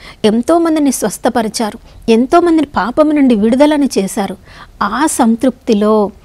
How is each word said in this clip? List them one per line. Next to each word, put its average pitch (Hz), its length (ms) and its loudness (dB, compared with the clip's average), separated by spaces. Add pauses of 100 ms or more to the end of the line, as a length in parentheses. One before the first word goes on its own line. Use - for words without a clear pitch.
(280)
ఎంతోమందిని 311 640 0
స్వస్థపరిచారు, 220 880 -4 (320)
ఎంతోమందిని 311 560 2
పాపము 247 440 0
నుండి 277 240 2
విడుదలను 269 600 2
చేశారు. 196 400 -4 (460)
ఆ 233 220 -2
సంతృప్తిలో 220 1080 0 (120)